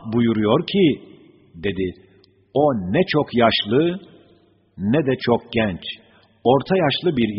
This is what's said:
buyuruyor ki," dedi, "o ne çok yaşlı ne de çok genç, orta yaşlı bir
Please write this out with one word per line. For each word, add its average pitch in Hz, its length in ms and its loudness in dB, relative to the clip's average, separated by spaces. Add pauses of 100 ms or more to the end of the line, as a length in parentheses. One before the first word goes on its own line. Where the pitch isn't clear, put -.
(120)
buyuruyor 113 540 2
ki," 190 200 2 (680)
dedi, 92 340 -4 (680)
"o 139 100 2 (100)
ne 104 340 -2
çok 143 260 -2
yaşlı 120 680 2 (760)
ne 123 280 0
de 127 140 0
çok 117 200 0 (120)
genç, 107 280 -2 (640)
orta 135 320 2
yaşlı 160 400 -2
bir 113 120 0 (100)